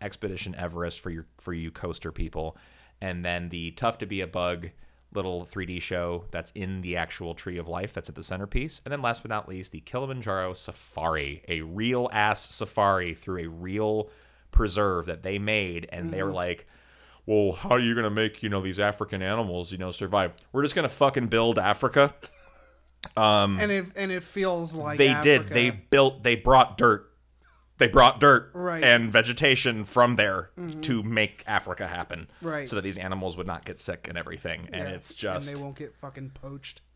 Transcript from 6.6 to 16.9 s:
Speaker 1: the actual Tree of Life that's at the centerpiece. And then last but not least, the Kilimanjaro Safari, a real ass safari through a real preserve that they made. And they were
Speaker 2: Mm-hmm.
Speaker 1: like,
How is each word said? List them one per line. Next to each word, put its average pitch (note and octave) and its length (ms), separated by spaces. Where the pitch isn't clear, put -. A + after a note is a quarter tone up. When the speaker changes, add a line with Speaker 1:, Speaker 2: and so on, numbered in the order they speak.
Speaker 1:
the F2 160
actual E2+ 360
Tree F2 240
of E2+ 120
Life F2+ 240
that's - 160
at - 60
the - 80
centerpiece. G2+ 600
And C3+ 80
then C#3+ 100
last A#2 200
but A#2 80
not G#2+ 180
least, F#2 240
the D#2+ 80
Kilimanjaro G#2 760
Safari, D#2+ 920
a E2 140
real A#2 500
ass G#2 420
safari F#2+ 600
through F#2 320
a - 20
real G#2 640
preserve F#2+ 540
that E2+ 180
they G2 160
made. G2 540
And F2 180
they F#2+ 100
were F#2+ 80
Speaker 2:
Mm-hmm. F#2+ 60
Speaker 1:
like, F2+ 320